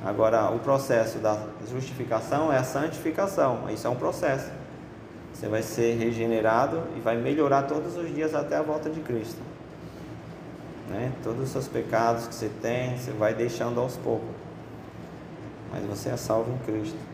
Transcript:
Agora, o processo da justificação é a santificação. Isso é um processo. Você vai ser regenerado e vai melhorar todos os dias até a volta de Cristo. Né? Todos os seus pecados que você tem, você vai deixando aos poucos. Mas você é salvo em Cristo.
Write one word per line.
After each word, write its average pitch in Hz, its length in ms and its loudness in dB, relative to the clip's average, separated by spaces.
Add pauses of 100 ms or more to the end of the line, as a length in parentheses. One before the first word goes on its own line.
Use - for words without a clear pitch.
Agora, 110 460 4
o 117 80 0
processo 123 600 4
da 107 220 2 (300)
justificação 127 800 0
é 135 40 6
a 127 80 4
santificação. 147 1040 2
Isso 107 160 -2
é 117 40 2
um 127 60 0
processo. 151 540 0 (800)
Você - 140 -6
vai 110 160 2
ser 117 340 4
regenerado 117 840 4 (140)
e - 40 -6
vai 113 160 2
melhorar 139 460 4
todos 160 340 -2
os 165 160 -4
dias 151 220 0
até 147 220 0
a 151 60 2
volta 156 280 0
de 160 100 -4
Cristo. 113 400 -4 (1500)
Né? 120 240 -4 (100)
Todos 117 200 -2
os 131 80 -2
seus 131 180 -4
pecados 117 580 4
que - 80 -8
você 107 160 -2 (100)
tem, 127 360 0
você 120 160 -6
vai 107 220 4
deixando 120 460 0
aos 127 160 0
poucos. 113 320 -2 (1400)
Mas 95 120 -4
você 104 240 -4
é 123 80 -2
salvo 113 360 2
em 123 140 -2
Cristo. 107 320 -2 (160)